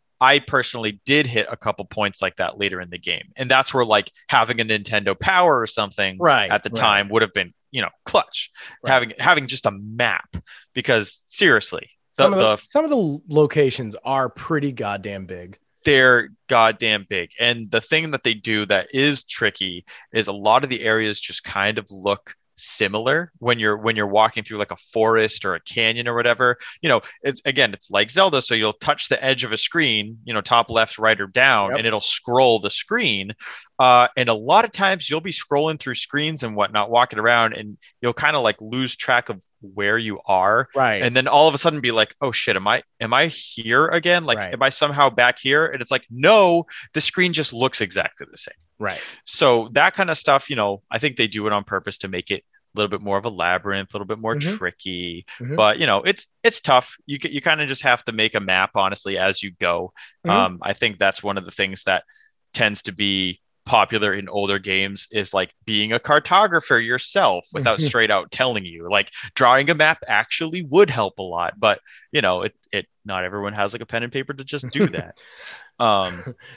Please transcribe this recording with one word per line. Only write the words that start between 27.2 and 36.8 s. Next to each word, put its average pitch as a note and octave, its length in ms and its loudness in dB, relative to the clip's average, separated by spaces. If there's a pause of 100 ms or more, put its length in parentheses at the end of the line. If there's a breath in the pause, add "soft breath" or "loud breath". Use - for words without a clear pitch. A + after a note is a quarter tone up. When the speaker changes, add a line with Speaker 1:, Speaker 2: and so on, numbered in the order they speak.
Speaker 1:
it's, C#3 220 -4
again, C3 280 2
it's - 160 -16
like G2+ 220 0
Zelda. E3+ 300 2
So - 140 -2
you'll G#2+ 180 0
touch - 360 -2
the C3+ 140 0
edge C3 200 0
of A2 80 -8
a A2 60 -4
screen, A2+ 680 -2
you A#2 100 -10
know, G#2+ 80 -2
top A#2 280 2
left, A2+ 300 0
right, A2 200 4
or G2 80 -4
down, A2 440 2
Speaker 2:
Yep. C3 80 -2
Speaker 1:
and A2+ 80 -2
it'll G#2+ 140 0
scroll A#2+ 580 2
the G2+ 100 -4
screen. A2 640 -4 (460 loud breath)
Uh, B2 360 8
and B2 140 0
a A2+ 40 2
lot D3 320 2
of G#3 60 -8
times F#3+ 380 -2
you'll D#3 100 -2
be E3+ 120 -8
scrolling D3+ 480 -2
through B2+ 160 -8
screens D3+ 480 -4
and A2 120 -8
whatnot, G#2 360 0